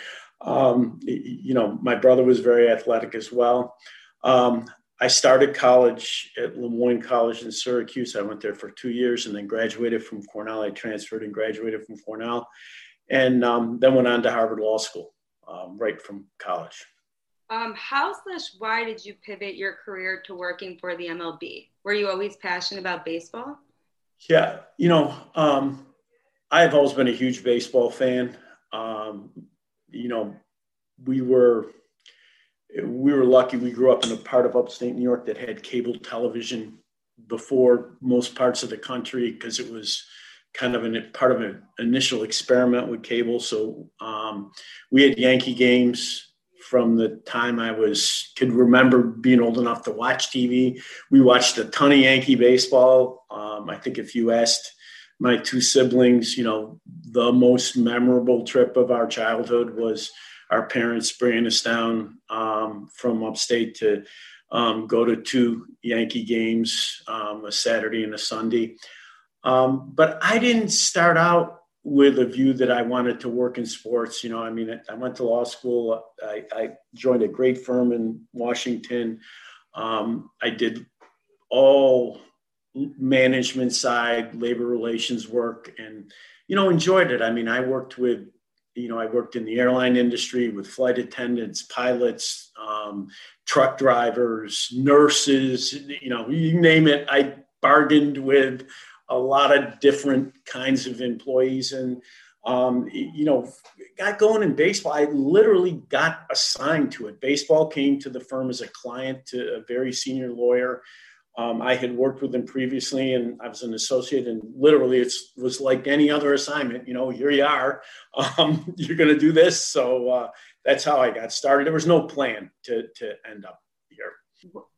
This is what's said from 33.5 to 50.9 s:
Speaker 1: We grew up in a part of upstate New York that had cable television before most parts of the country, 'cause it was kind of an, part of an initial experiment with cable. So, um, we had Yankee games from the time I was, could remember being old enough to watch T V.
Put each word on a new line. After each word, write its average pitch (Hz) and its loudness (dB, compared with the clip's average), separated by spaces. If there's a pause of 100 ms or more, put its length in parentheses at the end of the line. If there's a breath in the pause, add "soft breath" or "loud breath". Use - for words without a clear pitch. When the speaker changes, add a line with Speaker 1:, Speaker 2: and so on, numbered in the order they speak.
Speaker 1:
We 120 -4
grew 120 4
up - 2
in 117 -4
a 110 -6
part 123 0
of 110 -2
upstate 123 -4
New 120 -4
York 123 -2
that 143 -6
had 113 -10
cable 120 -6
television 117 -8 (500)
before 123 2
most 123 0
parts 127 0
of 110 -8
the 107 -10
country, 120 -8
'cause 113 -10
it 113 -12
was 110 -10 (500 loud breath)
kind 123 -4
of 113 -2
an, 113 -6
part 127 2
of 123 0
an 101 -10 (160)
initial 117 -2
experiment 123 0
with 113 -10
cable. 120 -2
So, 110 -6 (120)
um, 107 -10 (400 loud breath)
we 135 6
had 117 4
Yankee 127 2
games 123 0 (360)
from 117 2
the 110 0 (140)
time 120 -4
I 113 -4
was, 107 -2
could 127 0
remember 123 6
being 123 4
old 117 0
enough 117 -4
to 113 -6
watch 120 -4
T 123 -2
V. 127 0 (300 loud breath)